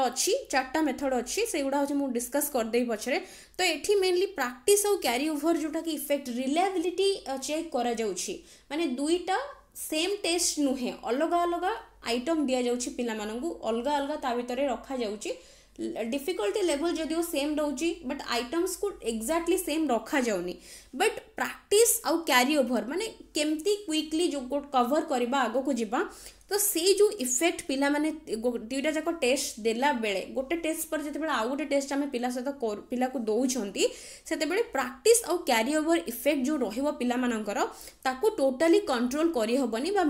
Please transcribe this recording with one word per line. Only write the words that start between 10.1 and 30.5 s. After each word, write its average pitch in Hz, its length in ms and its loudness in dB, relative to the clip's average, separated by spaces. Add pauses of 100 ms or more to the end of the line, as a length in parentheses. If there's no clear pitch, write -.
ଟେଷ୍ଟ 339 380 0
ନୁହେଁ, 247 320 0 (120)
ଅଲଗା 311 380 2
ଅଲଗା 349 300 0 (340)
ଆଇଟମ 247 400 0
ଦିଆଯାଉଛି 247 440 0
ପିଲାମାନଙ୍କୁ, 226 580 -4 (140)
ଅଲଗା 233 340 -2
ଅଲଗା 277 200 -2
ତା 262 180 -2
ଭିତରେ 247 320 -2
ରଖାଯାଉଛି. 247 640 -4 (720)
ଡିଫିକଲ୍ଟି 349 580 -2
ଲେଭେଲ 320 320 2
ଯଦିଓ 320 280 -2
ସେମ୍ 302 360 -2
ରହୁଛି, 294 300 0 (180)
but 285 220 -6
ଆଇଟମ୍ସକୁ 330 580 -2 (160)
ଏକ୍ଜାକ୍ଟଲି 320 560 0
ସେମ୍ 311 300 0
ରଖାଯାଉନି. 220 640 0 (420)
But 427 180 2 (220)
ପ୍ରାକ୍ଟିସ୍ - 580 2 (100)
ଆଉ 294 180 2
କ୍ୟାରି 269 340 4
ଓଭର, 240 300 2
ମାନେ 349 200 -2 (280)
କେମିତି 311 380 0 (160)
କ୍ୱିକଲି 311 400 0
ଯୋଉ 277 320 -4 (120)
କଭର 262 280 4
କରିବା, 269 380 0
ଆଗକୁ 254 340 0
ଯିବା, 226 280 -2 (540)
ତ 403 80 2
ସେଇ 330 360 2
ଯୋଉ 415 120 6 (140)
ଇଫେକ୍ଟ 330 440 0
ପିଲାମାନେ 285 420 2 (320)
ଗୋ-, 240 160 0 (120)
ଦୁଇଟା 269 260 0
ଯାକ 311 120 -2 (140)
ଟେଷ୍ଟ 247 440 0
ଦେଲା 233 220 2 (140)
ବେଳେ, 202 180 0 (160)
ଗୋଟେ 269 280 -2